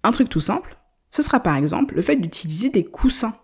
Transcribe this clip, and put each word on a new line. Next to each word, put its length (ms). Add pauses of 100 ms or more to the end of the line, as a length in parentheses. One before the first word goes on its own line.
Un 80
truc 160
tout 120
simple, 360 (340)
ce 100
sera 200
par 160
exemple 400
le 60
fait 140
d'utiliser 540
des 140
coussins. 580